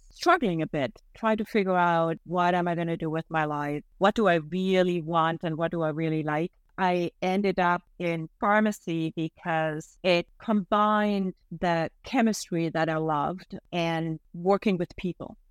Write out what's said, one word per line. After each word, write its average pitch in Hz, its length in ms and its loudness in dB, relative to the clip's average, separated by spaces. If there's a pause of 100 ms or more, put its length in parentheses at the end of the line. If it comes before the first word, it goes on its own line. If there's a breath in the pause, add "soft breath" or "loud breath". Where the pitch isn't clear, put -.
(120)
struggling 240 500 2
a 302 60 -2
bit, 135 340 -4 (140)
trying 220 220 0
to 220 80 -6
figure 190 320 0
out, 165 480 2
"What 175 280 2
am 175 140 2
I 170 80 0
gonna 165 220 -2
do 160 120 -6
with 160 200 -4
my 160 160 -2
life? 147 380 -4 (140)
What 196 160 4
do 214 140 2
I 175 80 6
really 180 680 2
want 160 420 0
and 160 140 -4
what 165 140 -2
do 170 100 -2
I 156 80 0
really 156 340 -2
like?" 151 280 -2 (260)
I 180 340 0 (100)
ended 190 380 0
up 175 240 2 (160)
in 165 280 -4 (120)
pharmacy 202 760 0
because 160 840 -4
it 175 260 2 (120)
combined 208 960 0 (160)
the 165 400 -2 (100)
chemistry 202 680 0
that 160 200 0
I 160 80 -2
loved 160 580 -4 (160)
and 165 480 -2 (140)
working 185 440 0
with 170 180 -6
people. - 420 -8 (140)